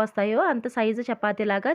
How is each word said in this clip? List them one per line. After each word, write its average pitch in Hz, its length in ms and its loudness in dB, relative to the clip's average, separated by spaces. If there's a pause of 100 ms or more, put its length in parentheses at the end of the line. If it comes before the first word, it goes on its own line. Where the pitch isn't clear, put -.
వస్తాయో 214 360 0 (120)
అంత 240 240 -2
సైజు 226 340 0
చపాతీలాగా 208 640 0